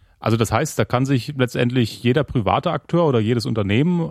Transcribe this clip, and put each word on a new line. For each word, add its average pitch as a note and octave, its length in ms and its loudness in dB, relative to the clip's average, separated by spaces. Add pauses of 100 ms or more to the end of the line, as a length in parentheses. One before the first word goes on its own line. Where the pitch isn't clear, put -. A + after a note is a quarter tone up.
(200)
Also A2 180 -4
das A2 160 0
heißt, C3+ 260 -2
da A2 60 0
kann B2+ 200 0
sich C3+ 320 -2
letztendlich B2 640 0
jeder B2+ 220 2
private A2+ 480 0
Akteur E3+ 340 0
oder B2+ 140 2
jedes A2 260 0
Unternehmen, C3 640 0